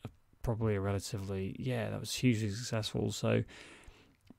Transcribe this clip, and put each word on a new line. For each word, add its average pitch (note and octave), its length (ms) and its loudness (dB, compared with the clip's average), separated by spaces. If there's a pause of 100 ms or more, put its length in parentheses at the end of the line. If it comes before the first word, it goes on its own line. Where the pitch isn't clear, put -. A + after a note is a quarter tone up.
(420)
probably A2 340 2
a G2 60 2
relatively, G2 800 0
yeah, A#2 300 0
that G#2 100 -2
was G#2+ 160 -6
hugely A2 340 4
successful, A2+ 600 -2
so, A2+ 320 2 (960)